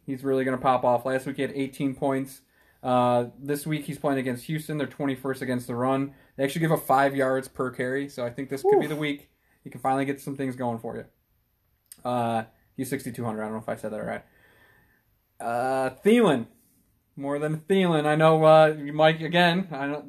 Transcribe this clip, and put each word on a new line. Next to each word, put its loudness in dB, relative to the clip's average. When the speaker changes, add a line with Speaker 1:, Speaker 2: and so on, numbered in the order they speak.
Speaker 1:
he's -8
really 2
gonna -2
pop 2
off. 2
Last -2
week -8
he -2
had -2
eighteen -4
points. -4
Uh, 2
this -6
week -4
he's -8
playing -2
against -4
Houston. -6
They're -4
twenty-first -6
against -4
the -6
run. -2
They -2
actually -2
give 2
up 0
five 2
yards 0
per -6
carry, -4
so -8
I -6
think -10
this -6
could 4
be 0
Speaker 2:
Oof. -4
Speaker 1:
the -4
week -6
he -18
can -14
finally 0
get -6
some -10
things -6
going -4
for -10
you. -12
Uh, 0
he's -6
sixty-two -6
hundred. -6
I -6
don't -8
know -8
if -8
I -6
said -10
that -8
right. -8
Uh, -2
Thielen. 4
More -6
than -4
Thielen. 2
I 2
know, 6
uh, 8
Mike, 4
again, 2
I -6
know, -6